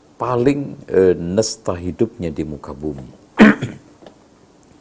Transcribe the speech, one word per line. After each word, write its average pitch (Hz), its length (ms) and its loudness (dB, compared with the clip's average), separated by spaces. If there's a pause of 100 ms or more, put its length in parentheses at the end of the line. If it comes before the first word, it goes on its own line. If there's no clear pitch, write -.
(160)
paling, 127 640 -2 (100)
eh, 92 300 4
nesta 92 580 -2
hidupnya 87 560 -4
di 76 140 -6
muka 73 260 -12
bumi. 69 680 -12
<clears throat> - 420 4 (1000)